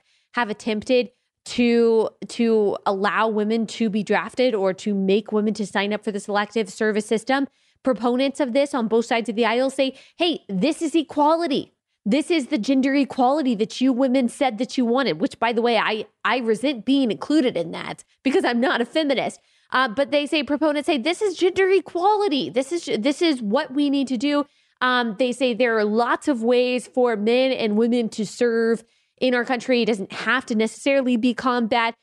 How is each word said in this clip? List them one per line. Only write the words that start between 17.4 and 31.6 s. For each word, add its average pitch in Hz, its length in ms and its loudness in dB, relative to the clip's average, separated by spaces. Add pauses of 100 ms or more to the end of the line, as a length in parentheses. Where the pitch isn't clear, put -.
in 170 140 -6
that 170 340 -10 (180)
because 269 220 0
I'm 240 160 0
not 254 200 0
a 240 40 0
feminist. 269 560 -2 (300)
Uh, 262 180 0
but 233 220 -2
they 285 160 0
say, 302 160 0
proponents 294 440 0
say, 302 120 2
"This 320 240 -2
is 381 140 -2
gender 370 340 2
equality. 370 800 0
This 254 220 -4
is, 339 260 -6
this 285 240 0
is 302 180 2
what 254 320 -2
we 285 160 0
need 269 200 0
to 262 80 -2
do." 285 280 0 (360)
Um, 247 380 0
they 247 140 0
say 247 220 0
there 226 240 2
are 208 60 2
lots 233 420 0
of 240 160 0
ways 247 460 2
for 247 280 2
men 247 360 2
and 214 260 0
women 233 320 2
to 208 160 -6
serve 226 580 0 (340)
in 254 160 2
our 240 120 0
country. 247 340 0
It 226 60 2
doesn't 202 260 -2
have 240 320 -2
to 240 100 -4
necessarily 247 600 2
be 233 160 2
combat. 233 720 0